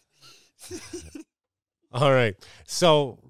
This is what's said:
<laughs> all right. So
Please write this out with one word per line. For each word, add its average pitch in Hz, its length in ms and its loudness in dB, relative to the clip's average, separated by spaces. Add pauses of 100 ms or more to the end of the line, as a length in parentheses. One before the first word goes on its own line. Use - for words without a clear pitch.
(680)
<laughs> - 1200 -20
all 135 200 2
right. 120 240 2 (300)
So 151 520 2 (120)